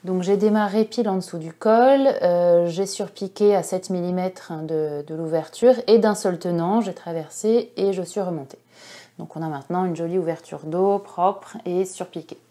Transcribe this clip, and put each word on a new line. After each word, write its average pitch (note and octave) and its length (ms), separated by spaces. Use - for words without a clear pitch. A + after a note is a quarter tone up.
Donc F#3 180
j'ai G3 160
démarré G#3+ 480
pile A3 240
en F#3+ 60
dessous F3+ 240
du D#3+ 120
col, C4 560
euh, F3 460
j'ai F3 180
surpiqué G3+ 720
à F3 80
sept F#3 260
millimètres F3+ 640
de, D#3 420
de D#3 100
l'ouverture E3 580
et A3 100
d'un G#3 180
seul F3+ 240
tenant, F3 420
j'ai F#3+ 120
traversé E3+ 800
et G3 180
je F#3 100
suis G3+ 180
remontée. E3 380
Donc - 180
on D#3 60
a D#3+ 80
maintenant E3+ 360
une E3+ 100
jolie E3+ 240
ouverture E3 440
dos F#3+ 360
propre G3 640
et F3+ 180
surpiquée. - 560